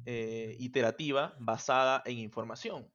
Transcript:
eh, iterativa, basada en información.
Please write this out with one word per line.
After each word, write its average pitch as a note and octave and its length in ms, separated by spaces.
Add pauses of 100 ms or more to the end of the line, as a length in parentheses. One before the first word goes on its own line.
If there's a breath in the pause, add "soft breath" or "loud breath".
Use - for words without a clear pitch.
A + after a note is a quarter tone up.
eh, A2+ 540
iterativa, C3+ 800
basada C3 680
en A#2+ 140
información. A2+ 760